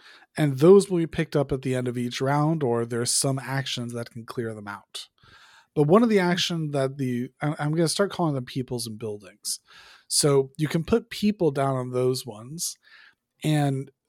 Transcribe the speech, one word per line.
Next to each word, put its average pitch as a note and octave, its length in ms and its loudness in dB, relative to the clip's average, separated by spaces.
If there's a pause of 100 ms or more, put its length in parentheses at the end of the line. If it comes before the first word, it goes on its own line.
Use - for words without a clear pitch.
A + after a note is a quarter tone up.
(380)
and C#3+ 220 2
those F#3 300 10
will F#3 100 0
be E3 80 0
picked - 280 -4
up C#3 160 0
at C3+ 120 -2
the C3 100 -2
end B2+ 140 -2
of B2 100 -4
each B2 240 -6
round, D3 400 2
or A#2 240 0
there's A#2+ 240 -4
some C3+ 300 0
actions C3 540 -6
that A#2 180 -10
can A2+ 140 -14
clear A2+ 280 -6
them G#2+ 140 -14
out. - 400 -14 (680)
But D3+ 120 4
one G3+ 160 6
of A#3+ 60 4
the G#3 100 4
action F3 520 0
that C#3 260 -2
the, B2+ 320 -4 (120)
I, D3 180 -2
I'm D3 120 -2
gonna E3 160 2
start G3 240 0
calling D#3+ 240 -2
them B2+ 100 -6
peoples B2 400 -6
and A2 140 -10
buildings. G#2 600 -10 (480)
So C#3 500 2
you D3+ 100 -2
can E3 160 -2
put A#3 260 0
people G3+ 420 0
down C3+ 240 0
on B2+ 160 -4
those B2+ 340 0
ones, A#2+ 520 -10 (680)
and C#3+ 460 0 (200)